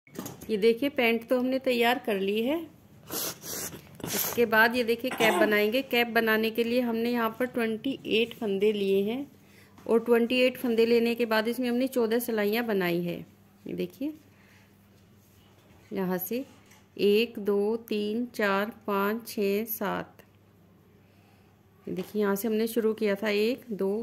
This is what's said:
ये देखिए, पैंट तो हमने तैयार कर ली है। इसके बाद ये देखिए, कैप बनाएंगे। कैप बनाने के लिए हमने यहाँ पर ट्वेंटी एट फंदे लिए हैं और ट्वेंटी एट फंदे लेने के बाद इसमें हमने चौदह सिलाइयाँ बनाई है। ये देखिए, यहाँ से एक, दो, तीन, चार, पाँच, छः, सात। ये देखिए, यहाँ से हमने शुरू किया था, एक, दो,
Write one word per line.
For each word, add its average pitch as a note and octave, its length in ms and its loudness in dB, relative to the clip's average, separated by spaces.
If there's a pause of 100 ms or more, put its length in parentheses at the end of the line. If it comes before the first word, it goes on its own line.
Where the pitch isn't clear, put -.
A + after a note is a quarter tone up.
(500)
ये A3 60 0
देखिए, A3+ 320 4
पैंट A#3 400 0
तो B3+ 100 2
हमने B3+ 220 0
तैयार B3 380 2
कर G#3 220 -2
ली G3+ 200 0
है। C#4+ 200 0 (1400)
इसके - 420 0
बाद A3 300 4
ये B3 80 2
देखिए, A#3 260 -2
कैप A3 260 2
बनाएंगे। G#3+ 480 2
कैप A#3+ 260 0
बनाने A3 400 2
के A#3 140 0
लिए A#3+ 180 0
हमने A#3 280 0
यहाँ A3+ 280 0
पर B3+ 100 -2
ट्वेंटी A3+ 500 -2 (160)
एट A3+ 200 2
फंदे G#3 380 0
लिए G3 320 2
हैं B3+ 220 -4 (600)
और A3+ 140 2
ट्वेंटी A#3 380 2
एट B3+ 180 4
फंदे A3+ 300 2
लेने A#3 280 4
के A#3 120 -2
बाद A3 220 0
इसमें B3 200 -2
हमने B3 200 0
चौदह A#3 320 2
सिलाइयाँ A3 440 0
बनाई F3+ 380 0
है। E3+ 160 -4 (480)
ये - 80 -8
देखिए, F3+ 380 -6 (1800)
यहाँ F#3 260 -2
से A#3+ 260 -6 (520)
एक, G#3+ 420 2
दो, G3+ 400 0
तीन, G#3+ 480 -4
चार, G#3 460 -2 (140)
पाँच, G#3 420 -2
छः, G3+ 380 -2
सात। F#3 560 -6 (1600)
ये F3+ 80 -8
देखिए, F#3+ 280 -4
यहाँ G3+ 140 2
से A3 120 -4
हमने A3 180 0
शुरू A3 280 0
किया G#3 200 0
था, G#3+ 140 -4
एक, G#3+ 440 0
दो, F#3+ 180 -2 (120)